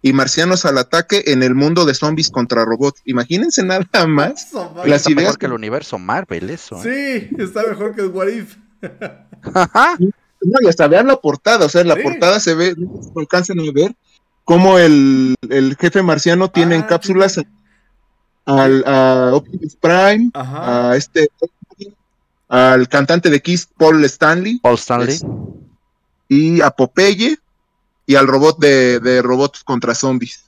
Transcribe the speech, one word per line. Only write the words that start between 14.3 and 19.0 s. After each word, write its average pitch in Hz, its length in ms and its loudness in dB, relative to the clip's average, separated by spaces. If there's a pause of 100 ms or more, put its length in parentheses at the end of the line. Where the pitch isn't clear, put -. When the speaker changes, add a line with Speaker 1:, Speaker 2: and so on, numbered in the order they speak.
Speaker 1:
cómo 185 340 4
el, 135 560 4 (160)
el 135 260 0
jefe 180 280 0
marciano 175 480 0
tiene 170 240 2
en 160 60 -2
Speaker 2:
Ah, 156 60 -8
Speaker 1:
cápsulas 185 460 0
Speaker 2:
sí. 165 80 -6 (1040)
Speaker 1:
al, 135 400 2
a 131 480 2